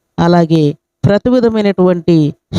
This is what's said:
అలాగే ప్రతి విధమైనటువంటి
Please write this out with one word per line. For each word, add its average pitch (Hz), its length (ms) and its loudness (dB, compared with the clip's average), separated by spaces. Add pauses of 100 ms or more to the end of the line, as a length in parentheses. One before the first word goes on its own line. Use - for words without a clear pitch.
(180)
అలాగే 165 580 0 (280)
ప్రతి 202 260 0
విధమైనటువంటి 185 1040 0 (240)